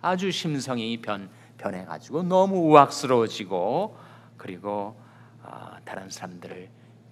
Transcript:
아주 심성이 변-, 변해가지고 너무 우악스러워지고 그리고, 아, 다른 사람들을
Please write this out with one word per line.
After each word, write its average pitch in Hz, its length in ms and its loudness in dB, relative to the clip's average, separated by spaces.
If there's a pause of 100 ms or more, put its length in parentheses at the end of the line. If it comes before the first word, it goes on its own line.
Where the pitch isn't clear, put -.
아주 185 280 -2
심성이 120 720 -4
변-, 98 280 -8 (280)
변해가지고 92 640 -8
너무 185 480 2
우악스러워지고 123 1300 4 (400)
그리고, 101 580 -10 (460)
아, - 440 -18
다른 95 240 -14
사람들을 90 600 -14 (420)